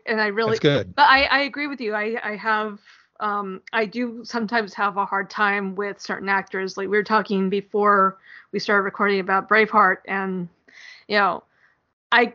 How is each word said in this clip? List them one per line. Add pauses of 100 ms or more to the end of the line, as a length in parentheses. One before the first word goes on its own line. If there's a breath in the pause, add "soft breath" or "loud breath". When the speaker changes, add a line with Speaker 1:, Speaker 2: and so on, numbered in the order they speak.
Speaker 1:
and
I
really,
Speaker 2:
That's
good.
Speaker 1:
but
I,
I
agree
with
you.
I,
I
have, (400 soft breath)
um, (100)
I
do
sometimes
have
a
hard
time
with
certain
actors.
Like,
we
were
talking
before (340 loud breath)
we
started
recording
about
Braveheart,
and, (600 loud breath)
you
know, (720)
I,